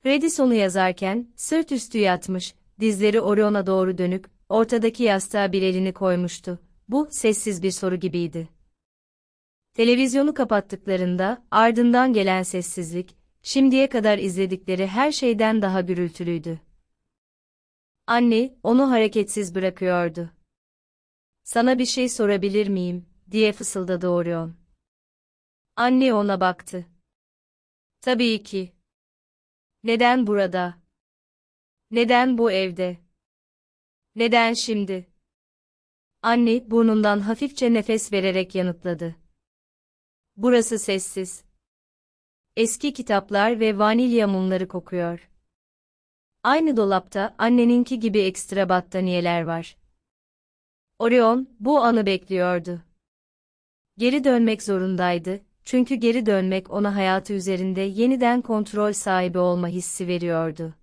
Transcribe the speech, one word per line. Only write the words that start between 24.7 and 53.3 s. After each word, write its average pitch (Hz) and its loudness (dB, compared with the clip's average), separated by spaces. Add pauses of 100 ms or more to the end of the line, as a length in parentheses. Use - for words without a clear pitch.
Anne 254 4
ona 202 0
baktı. 180 -4 (1120)
"Tabii 233 0
ki." 190 -10 (1120)
"Neden 240 2
burada? 185 -2 (1120)
Neden 240 2
bu 226 2
evde? 185 -4 (1160)
Neden 233 2
şimdi?" 196 -4 (1160)
Anne, 233 2
burnundan 214 4
hafifçe 233 -2
nefes 220 -2
vererek 185 0
yanıtladı. 175 -4 (1200)
"Burası 226 2
sessiz. 190 -6 (1120)
Eski 233 -2
kitaplar 208 -2
ve 220 0
vanilya 226 2
mumları 185 -2
kokuyor. 170 -8 (1120)
Aynı 294 2
dolapta 196 0
anneninki 240 2
gibi 214 0
ekstra 190 -2
battaniyeler 180 0
var." 165 -8 (1200)
Orion, 233 2
bu 269 2
anı 226 2
bekliyordu. 180 -2 (1160)